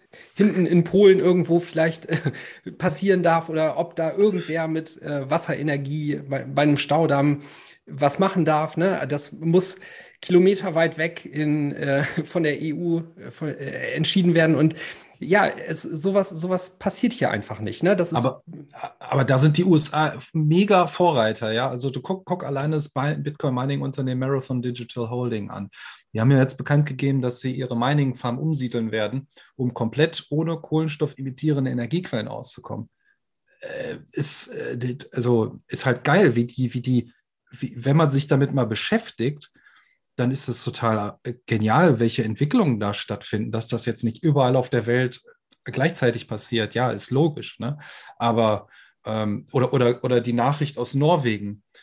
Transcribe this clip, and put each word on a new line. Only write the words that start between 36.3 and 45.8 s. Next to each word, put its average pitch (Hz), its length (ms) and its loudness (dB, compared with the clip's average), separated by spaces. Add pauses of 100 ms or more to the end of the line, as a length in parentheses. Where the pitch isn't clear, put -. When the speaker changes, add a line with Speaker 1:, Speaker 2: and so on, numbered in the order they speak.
Speaker 2:
wie 120 80 2
die, 120 300 -4
wie 123 80 -4
die, 123 300 0 (380)
wie, - 260 -10
wenn 135 200 2
man 160 140 6
sich 135 180 0
damit 139 240 2
mal 131 140 0
beschäftigt, 147 840 -4 (640)
dann 123 160 0
ist 135 160 -4
es 117 160 -6
total, 107 600 -2
äh, 123 100 -8 (120)
genial, 117 520 4
welche 117 240 0
Entwicklungen 131 560 0
da 104 160 -4
stattfinden, 107 560 -6
dass 110 160 -4
das - 180 -4
jetzt 117 200 -4
nicht 113 180 -6
überall 143 320 4
auf 127 160 0
der 113 160 0
Welt 127 340 0 (440)
gleichzeitig 127 640 0